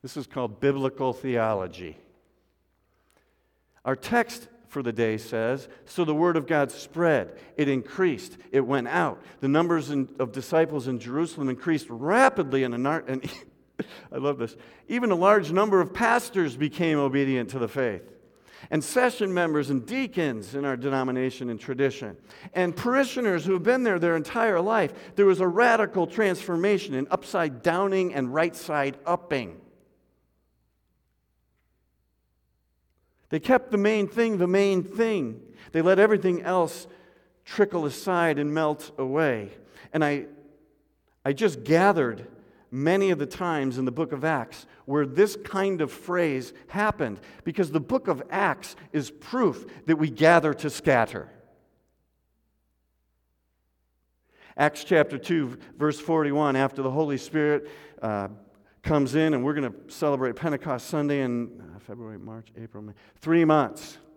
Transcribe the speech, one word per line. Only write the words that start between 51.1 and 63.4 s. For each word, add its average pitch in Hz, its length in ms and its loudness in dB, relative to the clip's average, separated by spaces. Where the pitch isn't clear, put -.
Acts 147 260 2
chapter 151 320 4
two, 131 400 -2
verse 147 200 0
forty-one, 147 560 2
after 135 280 0
the 131 80 0
Holy 147 260 0
Spirit, 147 520 0
uh, 104 260 -4
comes 143 320 2
in, 156 200 2
and 123 100 -2
we're 147 100 -2
gonna 135 200 -4
celebrate 131 460 -2
Pentecost 143 540 -4
Sunday 143 320 0
in, 120 400 -4
uh, 85 180 -18
February, 110 400 -16
March, 110 300 -16
April, 107 220 -14
May, 104 120 -16
three 165 280 4